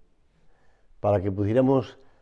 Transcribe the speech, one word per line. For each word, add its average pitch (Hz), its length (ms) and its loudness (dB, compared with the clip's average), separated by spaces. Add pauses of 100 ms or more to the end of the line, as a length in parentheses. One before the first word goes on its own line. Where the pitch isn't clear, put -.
(1000)
para 104 220 0
que 101 80 -4
pudiéramos 113 680 0 (240)